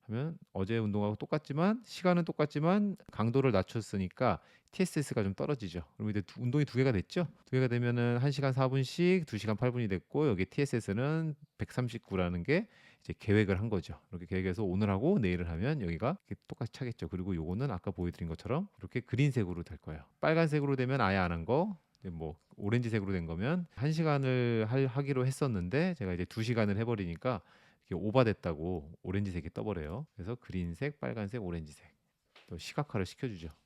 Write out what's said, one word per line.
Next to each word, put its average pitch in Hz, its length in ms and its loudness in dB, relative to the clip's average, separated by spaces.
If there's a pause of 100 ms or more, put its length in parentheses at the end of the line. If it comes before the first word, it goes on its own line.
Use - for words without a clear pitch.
하면 139 340 -6 (160)
어제 95 260 0
운동하고 104 380 0
똑같지만 160 680 0
시간은 175 400 2
똑같지만 170 720 0 (140)
강도를 123 400 4
낮췄으니까 98 880 0 (320)
티에스에스가 156 500 0
좀 98 140 0
떨어지죠. 110 480 -4 (140)
그럼 107 120 -2
이제 101 120 0
두, - 200 -10
운동이 127 240 2
두 - 120 -4
개가 131 140 4
됐죠. 127 360 0 (180)
두 - 60 -10
개가 131 160 2
되면은 120 500 2
한 139 140 2
시간 135 200 0
사 131 160 4
분씩 160 600 2
두 107 100 -4
시간 104 180 0
팔 123 160 2
분이 120 160 -2
됐고 117 400 0
여기 95 180 2
티에스에스는 143 880 -2 (240)
백삼십구라는 95 840 -2
게 170 260 2 (340)
이제 - 160 -10
계획을 101 420 4
한 113 100 -2
거죠. 92 300 -4 (120)
이렇게 87 140 -10
계획해서 92 380 0
오늘 101 260 2
하고 139 300 2
내일을 90 300 2
하면 117 320 -2
여기가 98 360 -2 (100)
이렇게 - 200 -10
똑같이 - 240 -6
차겠죠. 117 360 -8
그리고 92 280 -4
요거는 90 360 -2
아까 92 200 -4
보여드린 87 360 -4
것처럼 120 400 -4 (120)
이렇게 107 220 -6
그린색으로 113 640 0
될 82 140 -12
거예요. 78 260 -12 (180)
빨간색으로 151 540 2
되면 127 260 2
아예 98 160 4
안 90 140 2
한 82 140 -2
거, 165 320 2 (220)
이제 95 100 -10
뭐 80 260 -8 (220)
오렌지색으로 107 540 0
된 87 160 -2
거면 131 480 -2
한 147 160 0
시간을 131 760 2
할, 131 200 2
하기로 131 400 0
했었는데 131 680 0
제가 92 200 -4
이제 87 120 -2
두 - 180 -8
시간을 110 340 2
해버리니까 110 640 -2 (460)
이렇게 87 180 -4
오버됐다고 90 880 2 (100)
오렌지색이 92 500 -2
떠버려요. 104 540 -6 (100)
그래서 101 200 -8
그린색, 90 640 -6
빨간색, 117 440 -6
오렌지색 82 440 -8 (600)
또 87 100 -10
시각화를 104 480 -4
시켜주죠. 90 440 -8 (160)